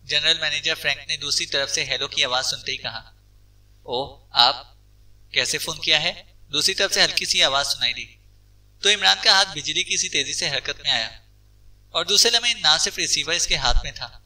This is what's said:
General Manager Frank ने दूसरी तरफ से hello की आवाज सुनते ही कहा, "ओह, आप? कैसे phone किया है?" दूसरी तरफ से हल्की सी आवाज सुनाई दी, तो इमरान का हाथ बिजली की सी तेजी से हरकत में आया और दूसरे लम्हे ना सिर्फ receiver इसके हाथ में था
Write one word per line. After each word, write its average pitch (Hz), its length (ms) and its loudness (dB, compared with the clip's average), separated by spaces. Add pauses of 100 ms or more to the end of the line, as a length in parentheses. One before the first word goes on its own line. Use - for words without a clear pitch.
General 156 380 0
Manager 151 320 -2
Frank 143 340 -4
ने 156 80 -4
दूसरी 147 300 -4
तरफ 139 220 -2
से 156 160 -2
hello 135 240 -4
की 151 140 -2
आवाज 127 220 0
सुनते 135 280 -6
ही 131 60 -8
कहा, 113 340 -12 (760)
"ओह, 135 520 -4
आप? 127 380 4 (580)
कैसे 135 240 0
phone 156 260 -6
किया 156 140 4
है?" 175 160 -2 (360)
दूसरी 151 240 0
तरफ 196 180 0
से 196 100 4
हल्की 175 240 2
सी 185 140 0
आवाज 139 260 4
सुनाई 123 260 -2
दी, 120 120 -8 (760)
तो 202 80 4
इमरान 190 320 2
का 214 120 6
हाथ 196 100 6
बिजली 170 400 -2
की 185 140 -2
सी - 100 -2
तेजी 143 260 -2
से 170 140 -2
हरकत 143 360 -4
में 143 60 -2
आया 113 300 -2 (760)
और 170 120 0
दूसरे 202 240 4
लम्हे 233 240 0
ना 160 240 2
सिर्फ 190 200 -4
receiver 156 360 -2
इसके 165 220 0
हाथ 131 180 2 (100)
में 139 100 -10
था 123 140 -12 (180)